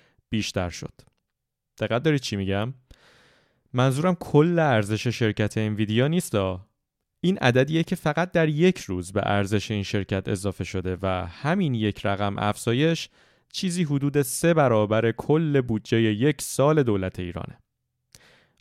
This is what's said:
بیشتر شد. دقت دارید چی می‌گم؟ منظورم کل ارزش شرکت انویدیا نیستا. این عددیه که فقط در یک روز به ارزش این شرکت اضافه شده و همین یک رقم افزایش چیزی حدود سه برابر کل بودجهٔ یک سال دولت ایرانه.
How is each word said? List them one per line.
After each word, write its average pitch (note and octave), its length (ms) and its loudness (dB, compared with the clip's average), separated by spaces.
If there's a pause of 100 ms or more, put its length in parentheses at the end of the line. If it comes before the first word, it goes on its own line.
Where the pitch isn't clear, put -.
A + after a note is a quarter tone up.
(320)
بیشتر G2 380 -2
شد. - 240 -12 (840)
دقت A2+ 240 -2
دارید D3+ 180 2
چی - 140 -6
می‌گم؟ G2 380 -2 (1000)
منظورم C3+ 420 2
کل E3 440 4
ارزش A2 480 2
شرکت G#2+ 500 0
انویدیا G#2+ 500 0
نیستا. G2 600 -2 (540)
این F3+ 160 2
عددیه C#3 460 2
که F#3 120 -4
فقط E3 360 -2
در D#3+ 180 2
یک F3 280 2
روز F2+ 340 -8
به G2+ 120 0
ارزش G2+ 480 0
این G#2 120 -2
شرکت F#2+ 440 -4
اضافه G2 360 -4
شده F#2 380 -4
و F#2 260 -2
همین D3 480 -2
یک G#2+ 300 -2
رقم G2+ 320 -2
افزایش A#2+ 720 0 (440)
چیزی F3+ 300 -2
حدود C#3+ 380 0
سه E3+ 320 0
برابر A2+ 580 4
کل D3 500 2
بودجهٔ A2+ 400 0
یک A2+ 400 0
سال D3 420 2
دولت F#2+ 360 0
ایرانه. - 380 -10 (1040)